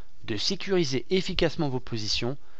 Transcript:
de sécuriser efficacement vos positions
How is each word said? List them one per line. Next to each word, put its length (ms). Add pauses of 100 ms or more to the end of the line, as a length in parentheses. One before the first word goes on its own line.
(260)
de 120
sécuriser 720
efficacement 600
vos 100
positions 580 (220)